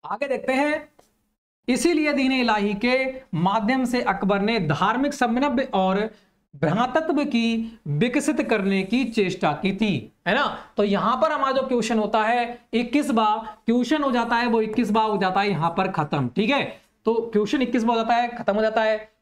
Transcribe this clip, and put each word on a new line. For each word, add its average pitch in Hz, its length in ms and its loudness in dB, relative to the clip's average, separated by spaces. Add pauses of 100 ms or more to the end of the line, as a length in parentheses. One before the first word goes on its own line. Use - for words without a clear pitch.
आगे 220 240 -6
देखते 262 260 -2
हैं, 294 340 -2 (800)
इसीलिए 302 460 2
दीन 262 200 0
इलाही 214 420 0
के 247 220 2 (380)
माध्यम 214 500 2
से 240 180 0
अकबर 196 380 0
ने 220 260 0
धार्मिक 233 460 0
समन्वय 254 640 0
और 190 320 0 (460)
भ्रातत्व 254 720 0
की 226 640 -2
विकसित 240 540 0
करने 196 420 0
की 240 220 0
चेष्टा 202 480 0
की 190 200 -2
थी, 208 160 0 (360)
है 180 80 0
ना? 277 100 0 (320)
तो 208 80 2
यहां 202 320 0
पर 311 160 0
हमारा 269 200 -2
जो 262 120 0
क्वेश्चन 233 340 0
होता 214 240 0
है 233 240 0 (280)
इक्कीसवाँ, 226 920 0
क्वेश्चन 247 360 2
हो 277 100 0
जाता 233 240 0
है, 240 100 0
वो 226 160 2
इक्कीसवाँ 220 460 0
हो 202 100 0
जाता 185 220 0
है 202 100 0
यहां 165 220 0
पर 185 200 -2
खत्म, 147 380 -2
ठीक 220 200 0
है? 262 140 0 (420)
तो 226 80 2 (180)
क्वेश्चन 214 300 0
इक्कीसवाँ 240 320 0
हो - 20 0
जाता 226 180 0
है, 240 140 0
खत्म 233 260 -2
हो 214 80 0
जाता 220 200 2
है। 220 140 2 (260)